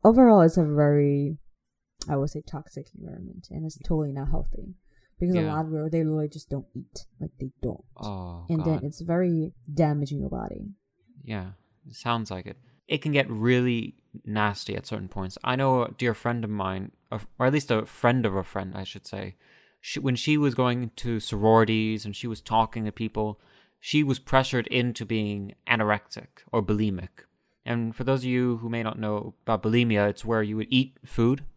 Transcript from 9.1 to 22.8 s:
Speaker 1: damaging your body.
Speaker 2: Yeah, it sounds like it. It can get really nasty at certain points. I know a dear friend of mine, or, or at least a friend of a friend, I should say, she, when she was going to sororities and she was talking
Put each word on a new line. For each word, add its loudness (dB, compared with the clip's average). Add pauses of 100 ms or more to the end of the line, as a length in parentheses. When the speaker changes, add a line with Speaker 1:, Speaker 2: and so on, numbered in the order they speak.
Speaker 1:
damaging 0
your -6
body. -10 (480)
Speaker 2:
Yeah, -10 (340)
it -20
sounds -4
like -10
it. -14 (320)
It -2
can -2
get 2
really 2 (300)
nasty -2
at -8
certain -8
points. -8
I -2
know 2
a -6
dear -2
friend -4
of -6
mine, -4 (220)
or, -6 (180)
or 2
at 4
least 0
a 2
friend 0
of 0
a -2
friend, -8
I -8
should -16
say, -12 (440)
she, -8
when 0
she 2
was 2
going 0
to -4
sororities 4
and -8
she -10
was -8
talking -2